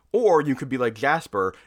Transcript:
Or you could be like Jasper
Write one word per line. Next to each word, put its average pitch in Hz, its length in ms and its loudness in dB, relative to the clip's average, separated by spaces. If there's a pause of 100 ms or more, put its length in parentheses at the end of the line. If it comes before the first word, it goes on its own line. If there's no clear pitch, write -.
(120)
Or 190 300 4
you 139 140 -2
could 135 140 -12
be 127 100 -6
like 117 160 -2
Jasper 107 580 -2 (140)